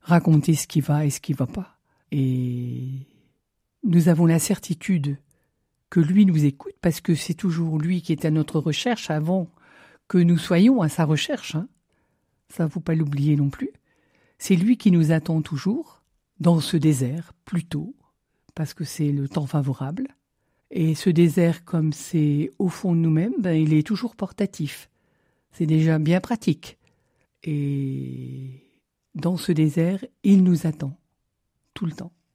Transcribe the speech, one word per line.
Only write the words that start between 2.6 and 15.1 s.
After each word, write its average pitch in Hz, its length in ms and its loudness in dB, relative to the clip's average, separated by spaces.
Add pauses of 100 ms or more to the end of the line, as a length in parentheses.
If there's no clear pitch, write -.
nous 170 260 4
avons 170 180 4
la 165 120 4
certitude 151 800 -2 (720)
que - 80 0
lui 185 260 6
nous 160 200 4
écoute - 360 -2
parce 165 200 -2
que 170 160 0
c'est - 180 -6
toujours 165 460 -2
lui 175 200 -2
qui - 120 -4
est 151 120 -4
à 156 60 2
notre 156 300 0
recherche 175 500 -4
avant 165 400 -2 (560)
que 185 120 2
nous 175 200 4
soyons 196 440 4
à 156 60 0
sa 160 160 -2
recherche, 151 520 -2
hein. 185 100 -6 (840)
Ça, 165 200 -4
faut 147 100 -6
pas 165 160 -2
l'oublier 147 400 2
non 143 160 2
plus. 320 200 -8 (680)
C'est - 160 2
lui 208 220 2
qui 196 160 2
nous 165 180 4